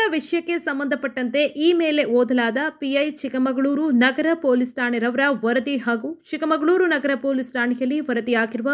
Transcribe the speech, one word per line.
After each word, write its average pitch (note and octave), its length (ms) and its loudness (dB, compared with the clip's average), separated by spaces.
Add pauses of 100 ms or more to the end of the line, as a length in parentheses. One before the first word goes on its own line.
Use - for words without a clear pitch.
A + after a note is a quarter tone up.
ವಿಷಯಕ್ಕೆ E4+ 500 -2
ಸಂಬಂಧಪಟ್ಟಂತೆ C#4 840 -2
ಈ D4+ 300 2
ಮೇಲೆ D#4 300 2
ಓದಲಾದ A#3+ 540 2 (120)
ಪಿ C#4+ 220 -6
ಐ C#4+ 200 2
ಚಿಕ್ಕಮಗಳೂರು C4+ 800 0
ನಗರ B3+ 420 4
ಪೊಲೀಸ್ B3 420 0
ಠಾಣೆರವರ A#3+ 440 -2 (260)
ವರದಿ B3+ 320 0
ಹಾಗೂ A#3 520 -4
ಚಿಕ್ಕಮಗಳೂರು D#4+ 560 2
ನಗರ C#4+ 300 0
ಪೊಲೀಸ್ C4 380 -2
ಠಾಣೆಯಲ್ಲಿ B3 460 -2
ವರದಿಯಾಗಿರುವ A#3 760 -2